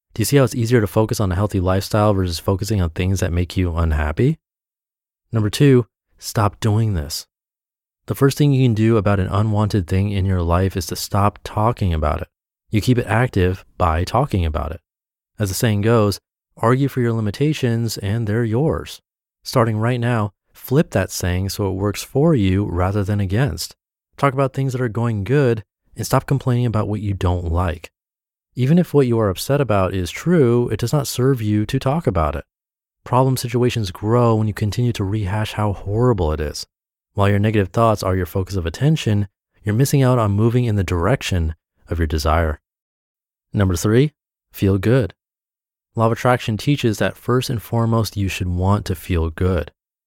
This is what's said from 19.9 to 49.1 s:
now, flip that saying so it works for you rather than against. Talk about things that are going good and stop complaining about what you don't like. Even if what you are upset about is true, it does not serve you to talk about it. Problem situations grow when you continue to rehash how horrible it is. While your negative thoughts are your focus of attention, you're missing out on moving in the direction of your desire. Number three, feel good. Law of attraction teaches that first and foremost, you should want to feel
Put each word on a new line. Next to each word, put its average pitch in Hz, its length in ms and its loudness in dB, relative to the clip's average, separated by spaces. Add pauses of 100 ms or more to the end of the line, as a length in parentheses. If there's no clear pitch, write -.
now, 117 340 -2 (180)
flip - 400 -2
that 95 200 -2
saying 92 380 -2
so 98 200 -4
it 95 60 -4
works 98 280 -4
for 156 320 2
you 98 300 2
rather 95 380 -2
than 104 160 -2
against. 98 560 -2 (420)
Talk 139 160 0
about 135 200 -2
things 135 200 -2
that 127 80 -4
are 123 80 -2
going 113 340 -2
good 117 400 2 (320)
and 110 100 -8
stop 131 200 0
complaining 123 400 0
about 107 220 -2
what 104 140 -4
you 104 120 -4
don't 87 380 -2
like. 87 380 -2 (640)
Even 131 220 4
if 175 160 0
what 139 140 4
you 117 100 2
are 107 120 2
upset 139 320 -2
about 101 320 0
is 90 180 -4
true, 123 580 2
it 110 100 -4
does 120 140 -2
not 139 140 0
serve 127 340 0
you 104 240 0
to 135 140 -2
talk 147 260 -2
about 78 300 0
it. 71 80 -8 (600)
Problem 131 340 2
situations 120 540 -2
grow 117 440 2
when 110 120 2
you 101 60 -2
continue 117 400 -2
to 107 100 -4
rehash 104 500 -4
how 107 200 -2
horrible 101 580 0
it 78 80 -2
is. 76 280 -8 (480)
While 101 140 2
your 101 100 2
negative 104 300 2
thoughts 113 320 2
are 92 140 -2
your 90 100 -2
focus 95 300 -4
of 85 100 -4
attention, 104 640 0 (360)
you're 104 120 -2
missing 139 260 2
out 127 160 4
on 107 140 2
moving 117 340 2
in 107 120 0
the 95 60 2
direction 87 720 -2 (320)
of 85 120 -6
your 85 80 0
desire. 78 520 0 (920)
Number 95 240 2
three, 120 380 2 (380)
feel 98 260 0
good. 107 360 0 (800)
Law 113 120 2
of 113 40 2
attraction 120 460 0
teaches 123 400 0
that 98 200 -2
first 127 340 -2
and 113 100 -4
foremost, 113 560 -2
you 95 120 -2
should 92 180 -6
want 92 380 0
to 92 100 -4
feel 82 340 -2